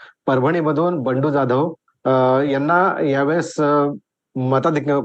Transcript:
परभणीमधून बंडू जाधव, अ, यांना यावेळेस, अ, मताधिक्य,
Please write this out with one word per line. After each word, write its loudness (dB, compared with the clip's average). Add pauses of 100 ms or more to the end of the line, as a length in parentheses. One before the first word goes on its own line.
(280)
परभणीमधून 0
बंडू 0
जाधव, 0 (320)
अ, 0 (320)
यांना 0
यावेळेस, -2
अ, 2 (500)
मताधिक्य, 0